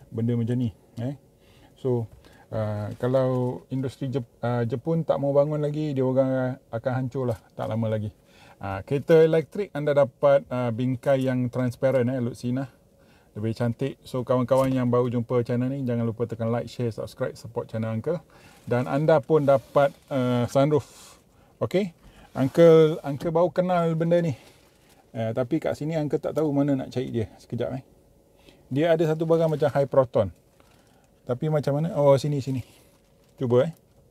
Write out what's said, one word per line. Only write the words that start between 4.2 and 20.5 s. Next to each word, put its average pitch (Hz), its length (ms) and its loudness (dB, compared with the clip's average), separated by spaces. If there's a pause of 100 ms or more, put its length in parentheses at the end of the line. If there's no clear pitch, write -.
uh, 120 240 0
Jepun 156 400 -2
tak - 160 -2
mau 139 160 0
bangun 151 240 2
lagi, 147 320 -4
dia 131 160 0
orang 131 480 0 (160)
akan 120 200 -4 (120)
hancur 127 240 -4
lah 113 100 -4 (140)
tak 127 160 -8
lama 110 320 -2
lagi. 104 160 -8 (480)
Uh, 98 160 -6
kereta 143 400 2
elektrik 160 560 0
anda 147 160 -2
dapat, 139 560 2
uh, 123 240 -2
bingkai 131 560 0
yang 127 240 -2
transparent, 127 560 0
eh, 131 160 -2
Luxina. 123 400 -4 (680)
Lebih 110 160 -4
cantik. 120 560 -4
So, 127 160 -6
kawan-kawan 127 480 2
yang 123 240 0
baru 123 160 2
jumpa 120 320 -2
channel 123 240 -2
ni, 139 160 -6
jangan 120 240 -2
lupa 113 160 -4
tekan 113 320 -4
like, 120 160 -6
share, 120 240 -6
subscribe, - 400 -8
support - 320 -10
channel 110 240 -6
Uncle. 151 320 -4 (400)
Dan 123 240 -2
anda 156 320 2
pun 156 240 2
dapat, 139 480 4 (160)
uh, 123 400 0
sunroof. - 720 0 (400)